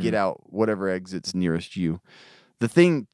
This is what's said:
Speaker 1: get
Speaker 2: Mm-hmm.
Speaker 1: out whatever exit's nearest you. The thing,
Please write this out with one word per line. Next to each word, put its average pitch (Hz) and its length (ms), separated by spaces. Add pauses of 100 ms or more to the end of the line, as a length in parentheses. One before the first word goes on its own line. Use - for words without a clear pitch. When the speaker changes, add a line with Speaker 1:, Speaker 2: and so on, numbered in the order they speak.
Speaker 1:
get 110 120
Speaker 2:
Mm-hmm. - 20
Speaker 1:
out 98 380
whatever 101 360
exit's 92 460
nearest 85 400
you. 85 260 (580)
The 117 100
thing, 170 440